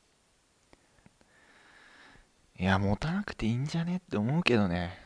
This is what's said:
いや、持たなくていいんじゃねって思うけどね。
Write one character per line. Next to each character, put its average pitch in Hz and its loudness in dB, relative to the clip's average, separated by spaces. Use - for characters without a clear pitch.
い 90 -2
や、 95 4
持 101 2
た 156 -2
な 202 -2
く - -10
て 113 -4
い 110 2
い 117 0
ん 135 -2
じ 151 -4
ゃ 170 0
ね 175 -2
っ 185 -4
て - -8
思 117 0
う 175 0
け 123 4
ど 101 4
ね。 87 -4